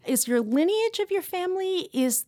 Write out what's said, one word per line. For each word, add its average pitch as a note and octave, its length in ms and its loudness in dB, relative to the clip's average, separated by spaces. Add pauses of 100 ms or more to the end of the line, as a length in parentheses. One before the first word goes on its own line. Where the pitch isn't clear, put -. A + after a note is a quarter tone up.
Is A#3+ 240 0
your A#3+ 100 4
lineage F4+ 600 2
of G4+ 120 -2
your G4 120 0
family, F#4 680 -2
is B3+ 360 0